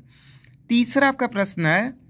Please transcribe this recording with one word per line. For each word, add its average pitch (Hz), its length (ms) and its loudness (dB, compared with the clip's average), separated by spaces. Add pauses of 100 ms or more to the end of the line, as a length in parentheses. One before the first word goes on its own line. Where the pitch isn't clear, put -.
(680)
तीसरा 240 400 2
आपका 269 180 -2
प्रश्न 196 400 -2
है 208 280 0 (160)